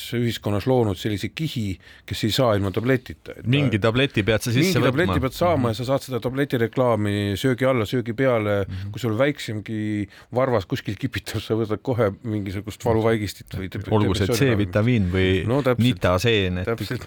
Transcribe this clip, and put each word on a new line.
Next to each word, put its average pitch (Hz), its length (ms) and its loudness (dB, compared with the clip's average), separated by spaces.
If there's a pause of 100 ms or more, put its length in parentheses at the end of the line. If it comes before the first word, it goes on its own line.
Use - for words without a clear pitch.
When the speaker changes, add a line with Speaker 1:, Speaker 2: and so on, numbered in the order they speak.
(180)
Speaker 1:
ühiskonnas 110 500 -2
loonud 117 320 2
sellise 104 300 -4
kihi, 107 480 -4 (280)
kes - 200 -8
ei 104 100 0
saa 131 220 4
ilma 98 160 0
tabletita. 123 640 -2
Et 101 100 -10
Speaker 2:
Mingi 127 320 2
tableti 113 460 2
pead 107 180 2
sa 123 80 -2
sisse 165 280 2
Speaker 1:
mingi - 0 -
Speaker 2:
võtma. 135 120 2
Speaker 1:
tableti 131 320 2
pead 131 140 -4
saama 170 260 2
Speaker 2:
Mhm. 120 60 2
Speaker 1:
ja 110 40 0
sa 120 120 -6
saad 131 180 0
seda 127 160 -4
tabletireklaami 113 1200 0
söögi 127 280 0
alla, 127 200 2
söögi 120 280 -2
peale. 107 540 2
Mhm. 95 240 -10
Kui 104 80 -10
sul 110 180 -2
väiksemgi 107 920 -2 (260)
varvas 120 320 2
kuskil 113 300 -6
kipitab, 110 460 -6
sa - 120 -2
võtad 107 280 -2
kohe 113 300 0 (120)
mingisugust 101 640 -6
valuvaigistit 110 680 0
või 95 160 -6
dep-, - 220 -10
Speaker 2:
Olgu 107 240 4
see 101 120 2
Speaker 1:
depressiooniravimit. 113 420 2
Speaker 2:
C-vitamiin 107 420 2
või 92 360 2
Speaker 1:
No 131 140 2
täpselt. 123 180 2
Speaker 2:
nitaseen, 95 800 2
et 92 80 -4
Speaker 1:
Täpselt 113 420 -4